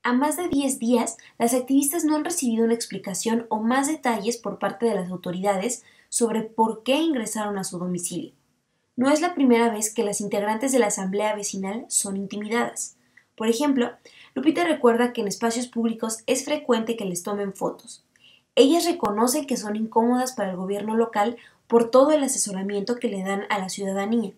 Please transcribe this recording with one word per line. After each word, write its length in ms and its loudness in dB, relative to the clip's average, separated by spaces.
A 120 0
más 240 2
de 100 -4
diez 320 0
días, 380 0
las 160 2
activistas 520 2
no 100 4
han 80 -2
recibido 400 0
una 100 4
explicación 760 -4
o 100 -2
más 300 0
detalles 480 -2
por 200 -8
parte 280 -4
de 100 2
las 160 -4
autoridades 720 -2
sobre 360 0
por 400 0
qué 120 2
ingresaron 640 -2
a 80 -6
su 140 -10
domicilio. 520 -6
No 160 2
es 80 4
la 160 -2
primera 340 6
vez 240 -4
que 120 0
las 160 -4
integrantes 500 -2
de 80 4
la 80 4
asamblea 480 -2
vecinal 540 -6
son 260 -2
intimidadas. 800 -6
Por 140 0
ejemplo, 420 2
Lupita 280 2
recuerda 480 4
que 80 -6
en 80 -2
espacios 400 -2
públicos 600 -4
es 180 0
frecuente 500 0
que 80 -8
les 180 -4
tomen 320 -4
fotos. 520 -10
Ellas 340 6
reconocen 580 0
que 100 -2
son 180 -4
incómodas 560 2
para 200 -4
el 40 -6
gobierno 400 -4
local 400 0
por 240 4
todo 200 8
el 120 4
asesoramiento 720 -4
que 140 -4
le 120 -6
dan 280 -4
a 100 0
la 80 -6
ciudadanía 720 -2